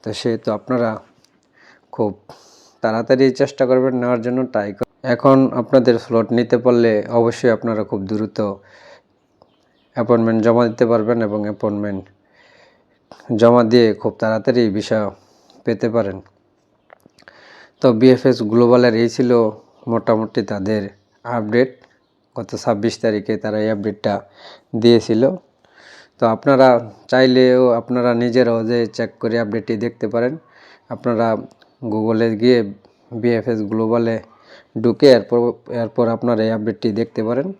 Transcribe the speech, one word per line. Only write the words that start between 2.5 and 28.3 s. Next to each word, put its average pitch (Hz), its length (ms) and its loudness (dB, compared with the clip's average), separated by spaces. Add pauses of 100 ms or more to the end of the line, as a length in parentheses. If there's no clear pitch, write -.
তাড়াতাড়ি 117 420 2 (140)
চেষ্টা 139 300 -2
করবেন 127 320 0
নেওয়ার 123 240 -2
জন্য, 123 140 -4 (140)
ট্রাই 104 240 -4
কর-, - 140 -10 (220)
এখন 135 240 4 (240)
আপনাদের 120 420 2
স্লট 113 240 0 (100)
নিতে 120 260 0
পারলে 120 280 4 (280)
অবশ্যই 117 380 0
আপনারা 110 320 -6
খুব 107 100 -6 (100)
দ্রুত 107 300 -6 (1600)
অ্যাপয়েন্টমেন্ট 113 500 0
জমা 117 240 4
দিতে 117 220 0
পারবেন 117 260 0 (100)
এবং 107 200 -4
অ্যাপয়েন্টমেন্ট 104 560 -6 (1400)
জমা 120 200 6 (100)
দিয়ে 117 160 6 (140)
খুব 107 200 -4
তাড়াতাড়ি 110 420 0 (120)
ভিসা 107 240 -4 (680)
পেতে 117 300 -4
পারেন। 98 220 -2 (1600)
তো 135 60 4 (120)
বিএফএস 127 380 4 (140)
গ্লোবালের 120 520 4
এই 117 120 0
ছিল 123 160 0 (600)
মোটামুটি 110 500 -2 (100)
তাদের 104 300 -4 (440)
আপডেট। 120 460 -2 (640)
গত 117 140 -12 (140)
ছাব্বিশ 110 300 -2 (100)
তারিখে 107 300 -2 (100)
তারা 107 200 -4
এই 110 120 -2
আপডেটটা 104 380 -6 (680)
দিয়েছিল। 117 420 4 (920)
তো - 60 -2 (120)
আপনারা 131 320 4 (440)
চাইলেও 127 520 4 (160)
আপনারা 123 320 -2 (120)
নিজেরাও 117 360 0 (100)